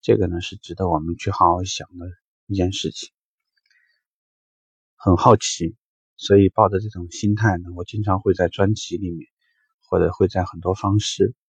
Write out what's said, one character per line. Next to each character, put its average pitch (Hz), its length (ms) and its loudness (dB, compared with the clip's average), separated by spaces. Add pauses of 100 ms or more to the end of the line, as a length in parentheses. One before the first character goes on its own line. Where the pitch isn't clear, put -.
这 110 160 4
个 95 100 0
呢， 87 140 -4
是 104 160 -14
值 - 180 -16
得 92 140 -2
我 80 100 -2
们 85 160 -6
去 - 160 -6
好 87 220 2
好 90 100 -2
想 - 240 -10 (100)
的 87 100 -12 (380)
一 101 100 -6
件 95 180 0
事 - 180 -6
情。 - 220 -18 (1800)
很 95 180 2
好 110 220 6
奇， - 400 -6 (400)
所 101 200 4
以 98 120 6
抱 107 180 4
着 98 120 0
这 107 100 -8
种 87 220 -12
心 104 240 0
态 104 220 2
呢， 87 180 -10
我 87 100 -10
经 104 180 -6
常 95 160 0
会 95 140 2
在 85 160 0
专 101 240 0
辑 - 240 -8
里 95 140 -6
面， 80 180 -14 (520)
或 - 180 -2
者 82 120 2
会 95 160 2
在 92 160 -2
很 85 160 -10
多 90 140 -2
方 101 260 0
式 107 360 -2 (140)